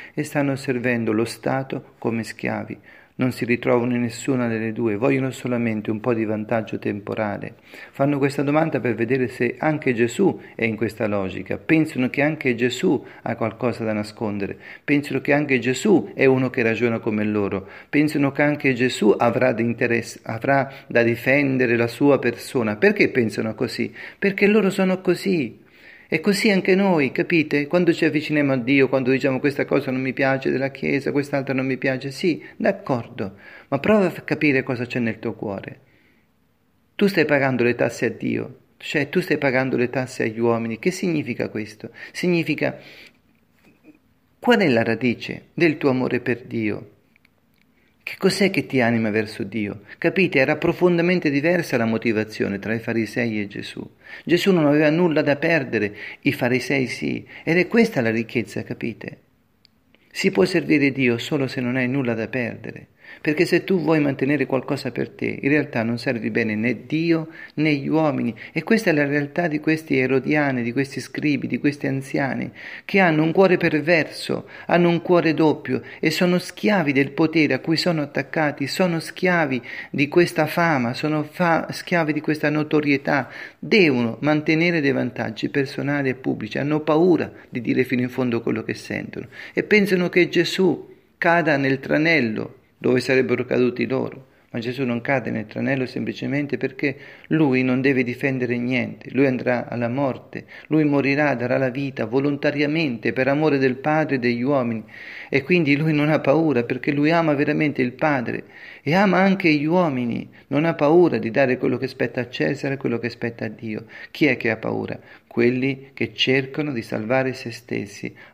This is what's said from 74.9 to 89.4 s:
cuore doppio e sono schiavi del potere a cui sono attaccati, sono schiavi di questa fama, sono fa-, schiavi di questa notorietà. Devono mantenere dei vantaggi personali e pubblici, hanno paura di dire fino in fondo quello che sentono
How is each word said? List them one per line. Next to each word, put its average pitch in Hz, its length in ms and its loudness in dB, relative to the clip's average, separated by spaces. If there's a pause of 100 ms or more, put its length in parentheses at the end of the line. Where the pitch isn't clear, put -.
cuore 165 320 4
doppio 143 480 2 (180)
e 156 100 2
sono 180 280 2
schiavi 180 540 0
del 139 180 2
potere 156 440 2
a 131 60 2
cui 160 160 -2
sono 160 260 0
attaccati, 143 640 -4
sono 170 340 0
schiavi 165 640 0 (280)
di 143 180 0
questa 165 380 2
fama, 139 480 2
sono 151 300 -2
fa-, 165 460 0
schiavi 156 420 -2
di 151 80 -4
questa 151 300 0
notorietà. 147 800 0 (280)
Devono 131 600 4
mantenere 156 600 2
dei 139 120 2
vantaggi 123 560 -4
personali 139 640 -2
e 123 40 0
pubblici, 120 440 -4
hanno 147 220 0
paura 156 520 2 (160)
di 127 120 -8
dire 127 240 0
fino 123 180 -2
in 123 80 -4
fondo 123 320 -2
quello 139 200 -2
che 123 120 -6
sentono - 540 -10 (260)